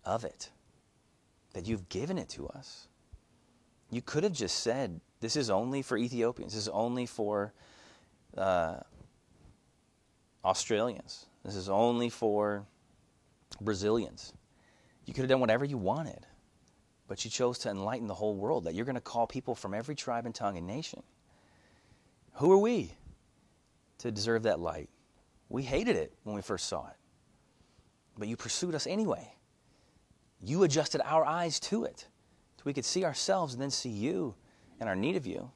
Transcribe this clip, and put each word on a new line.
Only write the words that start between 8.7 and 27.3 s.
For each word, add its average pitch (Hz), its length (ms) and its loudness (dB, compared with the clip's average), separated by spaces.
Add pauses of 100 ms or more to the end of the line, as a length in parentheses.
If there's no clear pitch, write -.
Australians. 107 840 0 (180)
This 101 120 -6
is 95 120 -6
only 120 400 4
for 104 560 0 (960)
Brazilians." 104 720 0 (760)
You - 60 -12
could 131 100 -2
have 131 60 -2
done 131 120 6
whatever 120 240 4
you 143 120 -2
wanted. 120 500 -2 (880)
But - 100 -6
you 113 60 -8
chose 123 280 0
to 117 120 -4
enlighten 107 380 -4
the 95 60 -4
whole 104 200 0
world, 104 300 0
that 82 100 -2
you're 110 100 -2
gonna 127 160 -4
call 117 280 -2
people 123 260 -4
from 98 180 -6
every 120 220 -6
tribe 120 320 -4
and 113 80 -8
tongue 101 240 -2
and 87 80 -6
nation. 123 340 -8 (1300)
Who 151 180 6
are 190 80 12
we 202 320 4 (1080)
to 123 120 -4
deserve 110 320 2
that 101 160 4
light? 82 320 -4 (580)
We 127 140 -2
hated 214 320 2
it 80 180 -2 (120)
when 107 100 -6
we 98 80 -4
first - 240 -4
saw - 220 -4
it. - 80 -18 (1200)